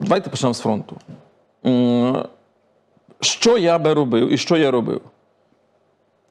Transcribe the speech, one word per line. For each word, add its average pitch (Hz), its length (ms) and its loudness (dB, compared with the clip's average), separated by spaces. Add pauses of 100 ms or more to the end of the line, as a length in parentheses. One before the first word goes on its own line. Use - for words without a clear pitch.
давайте 175 300 -2
почнемо 127 240 -2
з - 60 -10
фронту. - 360 -6 (720)
М, 123 600 0 (920)
що - 380 2
я 170 200 2
би 156 160 0
робив 123 380 2
і 131 60 2
що - 180 0
я 143 140 2
робив? 120 300 -2 (1300)